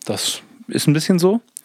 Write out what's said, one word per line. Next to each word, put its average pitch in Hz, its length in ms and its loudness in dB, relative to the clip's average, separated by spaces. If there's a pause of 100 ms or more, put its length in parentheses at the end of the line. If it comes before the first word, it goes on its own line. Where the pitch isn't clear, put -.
das - 360 -6 (260)
ist - 200 -4
ein 147 60 6
bisschen 160 260 2
so." 190 220 2 (240)